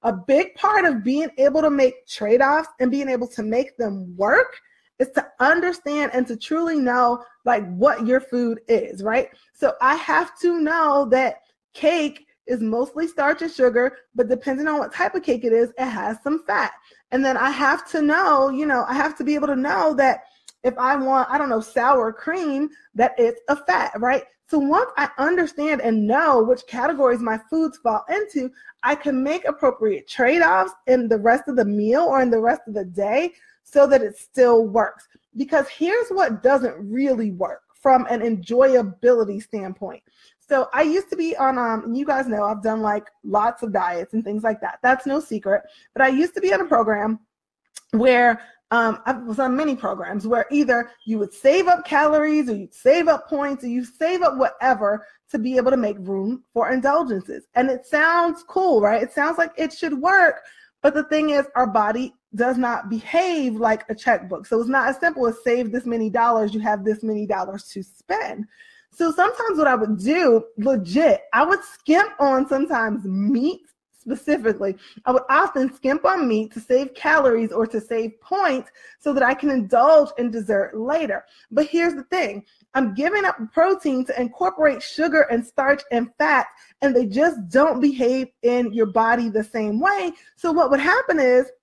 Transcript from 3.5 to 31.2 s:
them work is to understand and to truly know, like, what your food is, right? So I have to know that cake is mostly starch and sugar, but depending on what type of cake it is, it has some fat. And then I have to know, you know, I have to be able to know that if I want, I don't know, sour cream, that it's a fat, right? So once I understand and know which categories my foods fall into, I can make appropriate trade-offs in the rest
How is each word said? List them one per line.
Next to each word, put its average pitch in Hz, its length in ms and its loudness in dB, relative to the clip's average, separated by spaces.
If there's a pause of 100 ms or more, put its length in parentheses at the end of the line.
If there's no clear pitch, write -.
them 196 400 -8
work 269 400 2 (420)
is 262 120 -2
to - 140 -4 (140)
understand 294 720 0
and 254 140 -2
to 233 100 -10
truly 320 400 -4
know, 247 460 0 (220)
like, 226 200 0 (100)
what 233 300 0
your 254 140 2
food 240 480 -4
is, 196 380 -2
right? 220 240 -2 (240)
So - 280 0
I 262 140 4
have 330 460 -2
to 349 200 0
know 302 520 2
that 254 300 0 (300)
cake 302 540 0 (220)
is 247 120 -2
mostly 247 460 -4
starch 311 360 -2
and 330 100 -6
sugar, 247 440 0 (200)
but 240 120 0
depending 262 380 -4
on 302 140 -2
what - 120 -8
type - 220 -4
of 381 80 -4
cake 247 220 -2
it 233 80 2
is, 233 260 2
it 262 80 -4
has 220 380 -6
some 311 220 -4
fat. - 260 -2 (400)
And 262 120 0
then 262 120 0
I 262 140 0
have 285 420 -2
to 320 100 -2
know, 302 460 2
you 277 180 -4
know, 262 220 0
I 247 60 -4
have 302 240 -2
to 294 60 -6
be 294 120 0
able 285 120 -2
to 277 80 0
know 311 380 0
that 262 300 2 (400)
if 247 140 0
I 262 180 2
want, 262 340 0
I 262 80 0
don't 294 100 -2
know, 220 120 -2
sour 240 520 0
cream, 302 580 -4 (260)
that 240 220 2
it's 233 300 2
a 294 80 2
fat, - 440 -2
right? 247 240 0 (240)
So 311 100 0
once 330 380 0
I 285 200 -2
understand 302 640 -2
and 220 260 0
know 269 360 4
which 247 240 0
categories 247 540 0
my 220 280 -4
foods 320 300 -2
fall 220 300 -2
into, 320 420 -4 (320)
I 277 120 0
can 285 280 -2
make 311 240 -4
appropriate 247 600 -2
trade-offs 247 680 2 (140)
in 254 220 2
the 220 100 2
rest 233 300 2